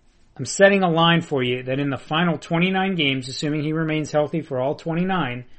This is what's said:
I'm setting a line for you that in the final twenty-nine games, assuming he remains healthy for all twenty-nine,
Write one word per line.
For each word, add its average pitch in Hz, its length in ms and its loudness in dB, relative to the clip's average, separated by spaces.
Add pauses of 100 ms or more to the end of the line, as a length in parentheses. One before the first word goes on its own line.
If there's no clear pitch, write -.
(360)
I'm 135 100 -8
setting 196 380 4
a 180 60 2
line 165 320 4
for 139 200 -2
you 123 220 -2
that 131 160 -2
in 143 100 -2
the 131 80 -4
final 160 400 0
twenty-nine 190 580 0
games, 135 340 -2
assuming 147 340 -4
he 156 80 -2
remains 156 400 -2
healthy 151 300 0
for 131 180 -6
all 139 160 -2
twenty-nine, 165 720 -4 (140)